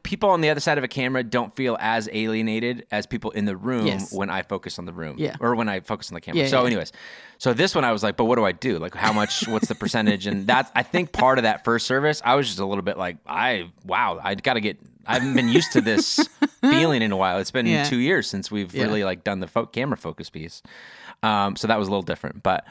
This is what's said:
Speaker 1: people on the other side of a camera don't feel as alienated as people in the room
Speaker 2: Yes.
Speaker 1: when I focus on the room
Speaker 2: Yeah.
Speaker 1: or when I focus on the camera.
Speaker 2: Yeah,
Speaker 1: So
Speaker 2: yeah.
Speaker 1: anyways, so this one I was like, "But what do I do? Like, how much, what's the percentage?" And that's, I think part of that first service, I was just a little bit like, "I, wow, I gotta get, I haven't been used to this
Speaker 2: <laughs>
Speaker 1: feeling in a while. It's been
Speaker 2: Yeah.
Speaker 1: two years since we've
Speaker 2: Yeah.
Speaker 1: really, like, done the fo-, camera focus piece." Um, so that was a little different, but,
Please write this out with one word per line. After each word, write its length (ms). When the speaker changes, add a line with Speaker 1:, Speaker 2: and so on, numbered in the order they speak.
Speaker 1:
people 260
on 120
the 100
other 80
side 180
of 60
a 40
camera 360
don't 320
feel 240
as 340
alienated 760
as 160
people 240
in 140
the 120
room 300
Speaker 2:
Yes. 260
Speaker 1:
when 160
I 140
focus 340
on 80
the 80
room 240
Speaker 2:
Yeah. 220
Speaker 1:
or 160
when 140
I 100
focus 320
on 20
the 80
camera. 220
Speaker 2:
Yeah, 60
Speaker 1:
So 120
Speaker 2:
yeah. 60
Speaker 1:
anyways, 240
so 140
this 200
one 100
I 80
was 120
like, 120
"But 100
what 100
do 100
I 60
do? 260
Like, 160
how 200
much, 340
what's 220
the 60
percentage?" 520
And 180
that's, 300
I 80
think 300
part 260
of 60
that 180
first 240
service, 360
I 120
was 120
just 120
a 60
little 180
bit 140
like, 280
"I, 460
wow, 380
I 120
gotta 240
get, 180
I 60
haven't 220
been 120
used 240
to 100
this 380
Speaker 2:
<laughs> 180
Speaker 1:
feeling 400
in 120
a 20
while. 220
It's 140
been 160
Speaker 2:
Yeah. 180
Speaker 1:
two 140
years 280
since 240
we've 240
Speaker 2:
Yeah. 80
Speaker 1:
really, 220
like, 180
done 160
the 80
fo-, 200
camera 280
focus 340
piece." 320
Um, 320
so 120
that 120
was 80
a 40
little 120
different, 400
but, 280